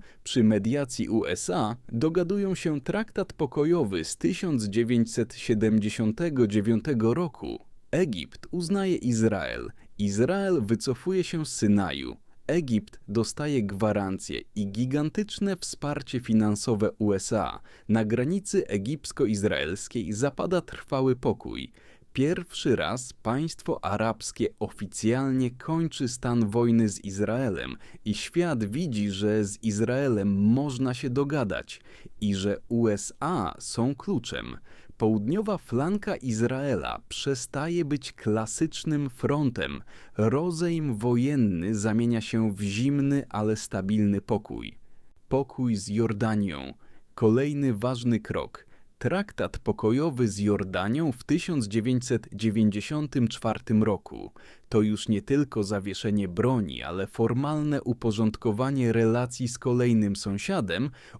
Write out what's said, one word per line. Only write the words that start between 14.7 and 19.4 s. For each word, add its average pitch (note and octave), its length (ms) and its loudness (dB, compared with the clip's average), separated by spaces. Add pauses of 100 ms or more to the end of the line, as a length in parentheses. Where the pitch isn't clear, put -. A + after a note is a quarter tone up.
wsparcie - 640 -6
finansowe A2 800 2
U G#2 140 4
S F#2+ 200 -2
A. C2+ 260 -2 (300)
Na A2 160 4
granicy D3+ 600 0
egipsko-izraelskiej G2+ 1500 -2